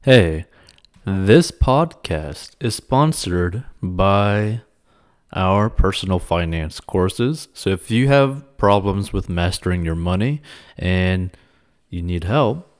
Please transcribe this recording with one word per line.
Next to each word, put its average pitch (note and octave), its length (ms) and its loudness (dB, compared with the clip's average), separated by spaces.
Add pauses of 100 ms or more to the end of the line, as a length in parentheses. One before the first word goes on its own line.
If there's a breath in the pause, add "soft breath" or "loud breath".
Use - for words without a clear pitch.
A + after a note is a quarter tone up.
Hey, F2 440 4 (580 soft breath)
this G2+ 480 4
podcast B2+ 1040 -2
is A2 160 -4
sponsored G#2+ 880 -2 (180)
by G2+ 840 0 (680)
our G2+ 380 0
personal F#2 480 0
finance E2 640 -4
courses. A#2 760 -2
So - 160 -4
if - 180 -4
you A#2+ 200 2
have C#3 500 0
problems G2+ 540 2
with G2 160 -4
mastering F2+ 560 -2
your E2 100 -2
money F#2+ 480 -2 (340 loud breath)
and F#2 540 0 (580 soft breath)
you F2+ 140 -8
need F2 220 -4
help B2+ 440 -2 (120)